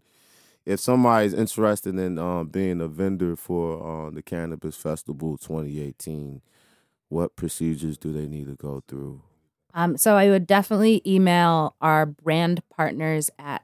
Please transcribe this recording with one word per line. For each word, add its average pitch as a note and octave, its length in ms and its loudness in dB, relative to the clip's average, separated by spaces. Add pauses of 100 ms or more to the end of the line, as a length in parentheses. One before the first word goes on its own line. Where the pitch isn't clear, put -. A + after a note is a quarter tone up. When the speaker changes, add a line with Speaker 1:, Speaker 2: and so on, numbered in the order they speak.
(640)
Speaker 1:
If G2 140 0
somebody's A#2 540 4
interested G#2 680 0
in, F2+ 180 -2
um, F2 300 -4
being F2+ 320 -2
a E2 80 -4
vendor F2+ 480 -2
for, E2 720 -6
uh, - 20 -12
the D#2 120 -12
Cannabis E2 560 -8
Festival D#2 600 -6
twenty D2+ 440 -8
eighteen, C#2+ 600 -10 (680)
what E2+ 260 -2
procedures D#2+ 640 -4
do D#2 160 -8
they D2+ 120 -6
need D2 220 -10
to C#2 80 -12
go C#2 320 -10
through? C#2 340 -14 (520)
Speaker 2:
Um, E3+ 240 0
so G#3+ 180 4
I G3+ 140 6
would F#3+ 180 4
definitely G#3 580 4
email F3 760 4
our D#3 240 4
brand E3 640 0
partners D#3 680 -2
at C#3+ 260 -10